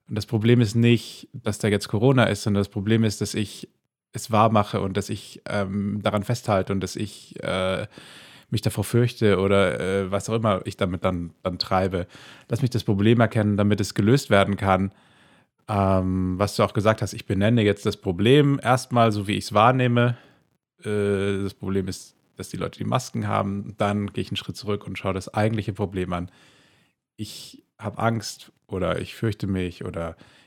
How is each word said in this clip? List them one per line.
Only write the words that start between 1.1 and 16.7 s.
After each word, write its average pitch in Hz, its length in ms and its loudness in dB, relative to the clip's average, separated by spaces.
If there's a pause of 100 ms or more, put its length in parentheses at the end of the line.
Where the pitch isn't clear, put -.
dass - 280 -6
da 107 100 0
jetzt 101 180 0
Corona 123 380 4
ist, 98 180 -2
sondern 101 180 2
das 98 80 -2
Problem 110 360 0
ist, 104 160 -2
dass 101 140 -4
ich - 340 -6 (420)
es - 200 -10
wahr 110 200 4
mache 104 300 2
und 95 160 -4
dass 101 120 -4
ich, - 400 -12
ähm, 101 540 -4
daran 104 200 0
festhalte 101 500 0
und 95 80 -2
dass 92 140 -6
ich, - 460 -10
äh, 92 440 -2 (640)
mich 113 120 -2
davor 107 220 -2
fürchte 117 560 2
oder, 98 400 2
äh, 95 320 -4
was 98 180 -4
auch 110 60 -2
immer 110 300 0
ich - 120 -8
damit 92 260 -2
dann, 87 280 -2 (100)
dann 90 160 -4
treibe. 92 480 -2 (440)
Lass 120 120 -2
mich 127 80 2
das - 140 -2
Problem 110 360 4
erkennen, 104 380 2
damit 104 240 2
es - 140 -4
gelöst 117 340 2
werden 98 280 4
kann. 95 340 2 (760)
Ähm, 92 680 0
was 98 180 -2
du 113 80 2
auch 98 100 0